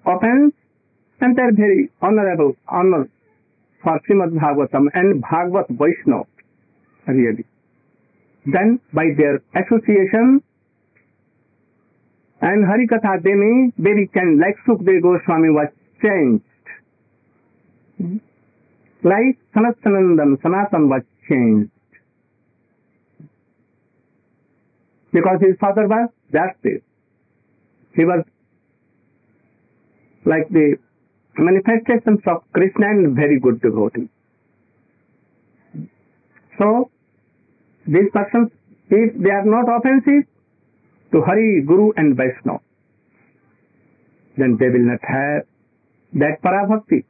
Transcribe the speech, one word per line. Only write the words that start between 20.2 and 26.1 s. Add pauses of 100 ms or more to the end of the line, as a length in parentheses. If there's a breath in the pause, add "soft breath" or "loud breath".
Sanatan
was (260)
changed, (3500)
because
his
father
was (240)